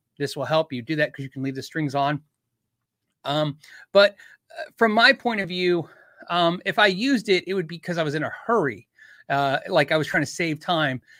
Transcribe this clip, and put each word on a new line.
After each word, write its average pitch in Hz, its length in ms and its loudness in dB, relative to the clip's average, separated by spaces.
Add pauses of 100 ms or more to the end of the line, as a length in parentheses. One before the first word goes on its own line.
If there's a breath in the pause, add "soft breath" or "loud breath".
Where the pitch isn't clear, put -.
(180)
This 139 180 -6
will 139 80 -6
help 156 280 0
you 123 100 -8
do 151 140 -6
that 151 180 -2
'cause 139 80 -12
you 135 80 -12
can 131 140 -10
leave 135 100 -6
the 139 80 -10
strings 147 320 -6
on. 143 260 -2 (1040)
Um, 147 320 -2 (360 loud breath)
but, 202 240 6 (340 loud breath)
uh, - 260 -14
from 226 160 2
my 233 200 6
point 240 280 -2
of 185 80 -6
view, 175 400 0 (400 loud breath)
um, 175 380 2
if 185 120 -4
I 208 100 8
used 214 400 0
it, 180 180 4
it 190 80 -4
would 180 140 -2
be 175 100 -12
'cause 170 200 -6
I 170 40 2
was 151 140 -2
in 151 80 -2
a 110 60 -4 (160)
hurry. 156 420 0 (400 loud breath)
Uh, 139 400 0
like 160 240 2
I 156 40 2
was 156 120 0
trying 160 160 0
to - 60 -8
save 160 280 -4
time, 151 420 -2 (200 soft breath)